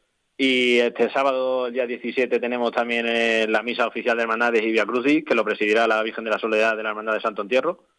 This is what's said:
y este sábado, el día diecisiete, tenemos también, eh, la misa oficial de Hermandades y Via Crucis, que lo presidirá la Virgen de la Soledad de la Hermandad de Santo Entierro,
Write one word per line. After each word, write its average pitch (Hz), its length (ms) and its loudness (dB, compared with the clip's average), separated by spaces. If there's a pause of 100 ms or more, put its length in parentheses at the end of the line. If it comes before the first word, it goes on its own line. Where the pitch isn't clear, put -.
(380)
y 127 400 2
este 117 320 2
sábado, 131 560 0
el 120 80 -8
día 127 120 -2
diecisiete, 120 540 -2
tenemos 120 320 -2
también, 117 340 -2
eh, 117 400 2
la 110 160 0
misa 117 240 -2
oficial 117 300 -2
de 117 60 -2
Hermandades 117 400 2
y 113 100 0
Via 107 140 2
Crucis, 127 360 0
que 139 120 -2
lo 113 100 2
presidirá 107 420 2
la 110 160 2
Virgen 113 220 -6
de 113 60 -4
la 104 80 0
Soledad 110 400 2
de 110 40 -8
la 110 60 -4
Hermandad 107 240 -4
de 107 80 0
Santo 107 220 -4
Entierro, 131 420 -2 (140)